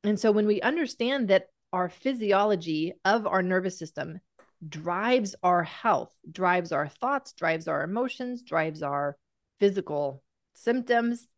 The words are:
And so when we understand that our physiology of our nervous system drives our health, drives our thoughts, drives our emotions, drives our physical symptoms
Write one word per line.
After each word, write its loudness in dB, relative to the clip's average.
And 2
so 4
when 4
we 2
understand -2
that 4
our 0
physiology 0
of 4
our 2
nervous 0
system -10
drives -2
our 4
health, 0
drives 0
our 0
thoughts, -4
drives -2
our -2
emotions, -6
drives -4
our -4
physical -2
symptoms -2